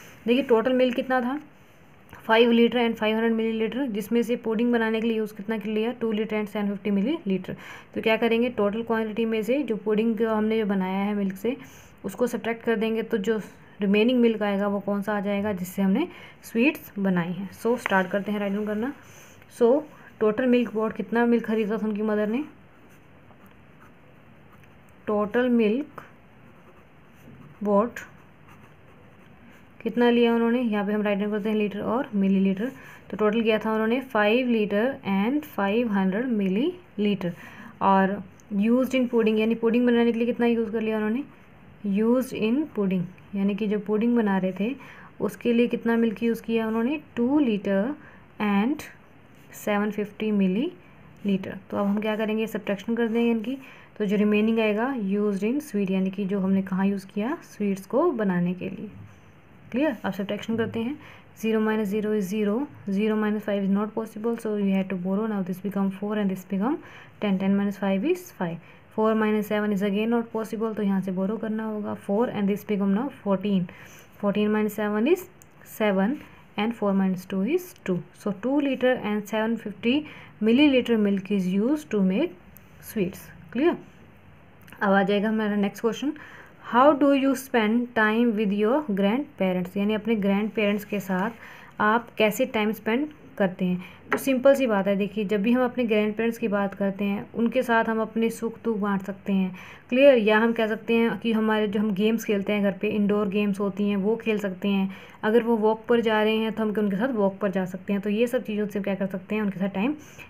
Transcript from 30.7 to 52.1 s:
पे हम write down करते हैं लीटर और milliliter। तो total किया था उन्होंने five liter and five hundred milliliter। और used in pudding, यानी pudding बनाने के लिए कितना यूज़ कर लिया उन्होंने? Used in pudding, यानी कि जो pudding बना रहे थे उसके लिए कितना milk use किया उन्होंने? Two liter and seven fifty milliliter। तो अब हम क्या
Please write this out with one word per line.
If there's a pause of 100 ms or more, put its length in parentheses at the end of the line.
पे
हम
write
down
करते
हैं
लीटर
और
milliliter। (400)
तो
total
किया
था
उन्होंने
five
liter (240)
and (120)
five
hundred
milliliter। (500)
और (300)
used
in
pudding,
यानी
pudding
बनाने
के
लिए
कितना
यूज़
कर
लिया
उन्होंने? (760)
Used
in (200)
pudding, (320)
यानी
कि
जो
pudding
बना
रहे
थे (460)
उसके
लिए
कितना
milk
use
किया
उन्होंने? (160)
Two
liter (560)
and (720)
seven
fifty
milliliter। (140)
तो
अब
हम
क्या